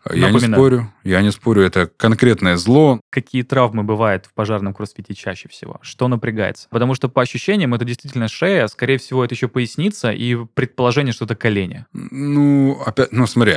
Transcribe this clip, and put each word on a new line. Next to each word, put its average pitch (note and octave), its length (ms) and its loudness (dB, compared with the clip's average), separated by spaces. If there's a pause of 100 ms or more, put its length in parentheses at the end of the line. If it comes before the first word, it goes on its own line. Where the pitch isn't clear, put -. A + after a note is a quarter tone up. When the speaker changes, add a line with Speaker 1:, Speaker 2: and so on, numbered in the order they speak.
(140)
Speaker 1:
Я B2 160 2
не G#2+ 40 4
Speaker 2:
Напоминаю. A#2 280 4
Speaker 1:
спорю, B2 300 2 (100)
я F#2 180 2
не G2+ 120 4
спорю, G#2 300 2
это F2+ 340 2
конкретное A2 600 2
зло. B2 440 4 (100)
Speaker 2:
Какие B2+ 320 -6
травмы A#2+ 400 0
бывают G#2 440 -2
в - 80 -20
пожарном G#2 380 -4
кроссфите G2 420 -14
чаще - 340 -12
всего? - 340 -18
Что - 240 -4
напрягается? A2 640 -4
Потому B2 240 0
что, B2+ 140 -4
по B2+ 140 0
ощущениям, D#3 520 -2
это A#2 100 -4
действительно A#2+ 440 -6
шея, E3 400 0
скорее C3 300 -2
всего, B2+ 260 -2
это A#2 100 -6
еще B2+ 140 -4
поясница B2+ 640 -4
и A#2+ 240 -2 (180)
предположение, B2 580 0
что - 120 -8
это G#2+ 100 -6
колени. G2+ 580 -4
Speaker 1:
Ну, C#3+ 960 0
опять, B2 240 0
ну, A#2+ 160 0
смотри, G#2+ 300 2